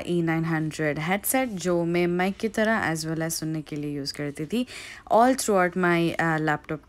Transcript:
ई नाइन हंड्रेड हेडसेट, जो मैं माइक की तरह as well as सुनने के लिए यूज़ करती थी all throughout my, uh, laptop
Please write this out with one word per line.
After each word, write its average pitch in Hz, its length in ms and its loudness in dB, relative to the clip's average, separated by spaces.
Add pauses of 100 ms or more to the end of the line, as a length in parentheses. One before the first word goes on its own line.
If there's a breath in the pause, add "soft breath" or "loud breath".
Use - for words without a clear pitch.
ई 175 140 0
नाइन 165 240 0
हंड्रेड 156 540 -2
हेडसेट, 208 500 0
जो 175 340 0
मैं 175 240 2
माइक 180 300 0
की 220 100 -2
तरह 214 460 0
as 160 120 -4
well 160 120 -4
as 165 120 -2
सुनने 156 320 -4
के 151 140 -10
लिए 147 200 -4
यूज़ 139 180 -6
करती 147 320 -6
थी 233 200 -2 (480 loud breath)
all 254 260 6
throughout 180 380 2
my, 170 380 2
uh, 160 240 0
laptop 151 500 -2